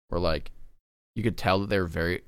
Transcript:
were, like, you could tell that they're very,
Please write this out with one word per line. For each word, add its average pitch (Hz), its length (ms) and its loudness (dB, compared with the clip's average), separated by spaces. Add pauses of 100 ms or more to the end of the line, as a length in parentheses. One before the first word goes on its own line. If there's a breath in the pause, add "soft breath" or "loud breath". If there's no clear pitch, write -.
(120)
were, 85 80 0
like, 82 320 0 (640)
you 110 80 -2
could 104 140 0
tell 95 240 4
that 101 80 -2
they're 98 180 2
very, 82 400 -2